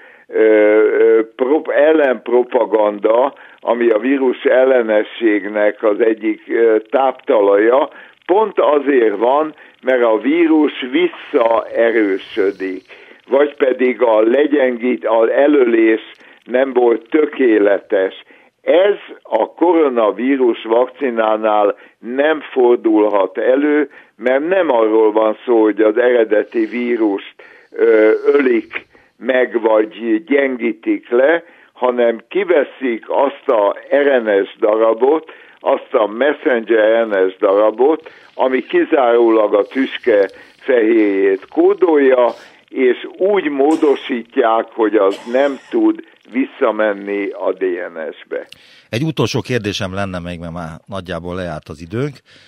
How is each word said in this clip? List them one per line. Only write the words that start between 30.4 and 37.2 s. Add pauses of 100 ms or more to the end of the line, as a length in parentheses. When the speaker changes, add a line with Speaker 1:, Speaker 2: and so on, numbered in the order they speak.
Speaker 1:
le, (300)
hanem
kiveszik
azt
a (200)
R
N
S
darabot, (280)
azt
a
messenger
R
N